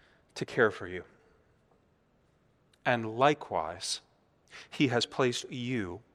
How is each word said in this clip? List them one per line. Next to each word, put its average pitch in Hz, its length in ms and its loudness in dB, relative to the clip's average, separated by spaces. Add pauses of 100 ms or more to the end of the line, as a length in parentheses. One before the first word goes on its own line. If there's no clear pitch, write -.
(360)
to - 80 -6
care 113 260 4
for 98 160 -12
you. 90 180 -10 (1800)
And 113 340 0
likewise, 92 840 0 (720)
he 147 180 2
has 120 180 2
placed - 440 0
you 120 520 -4 (120)